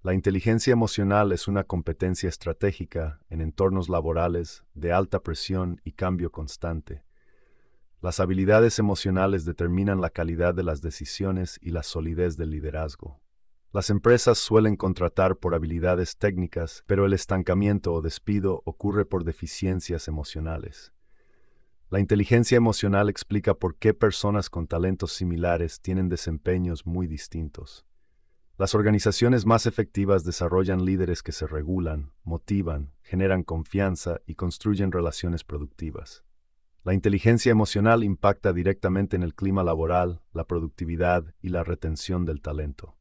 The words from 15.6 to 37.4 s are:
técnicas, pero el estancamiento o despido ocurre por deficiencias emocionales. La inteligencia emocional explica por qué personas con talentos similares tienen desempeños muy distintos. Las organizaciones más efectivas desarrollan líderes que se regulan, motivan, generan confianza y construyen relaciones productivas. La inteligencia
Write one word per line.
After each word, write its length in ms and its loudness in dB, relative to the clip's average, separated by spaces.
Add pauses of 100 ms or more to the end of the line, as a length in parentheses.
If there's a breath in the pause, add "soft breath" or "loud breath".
técnicas, 680 -4
pero 200 2
el 60 2
estancamiento 800 0
o 100 -2
despido 640 -2
ocurre 400 -2
por 200 -4
deficiencias 840 -6
emocionales. 880 -8 (960)
La 100 2
inteligencia 560 4
emocional 520 4
explica 460 0
por 220 -2
qué 180 2
personas 560 0
con 160 -6
talentos 460 -2
similares 680 -2
tienen 300 -2
desempeños 720 -2
muy 220 -4
distintos. 800 -10 (720)
Las 160 0
organizaciones 720 4
más 180 4
efectivas 580 0
desarrollan 640 0
líderes 380 0
que 100 -10
se 140 -6
regulan, 640 -4 (120)
motivan, 760 -4
generan 420 0
confianza 840 -2
y 80 -12
construyen 580 -2
relaciones 520 -4
productivas. 800 -10 (600)
La 80 0
inteligencia 580 4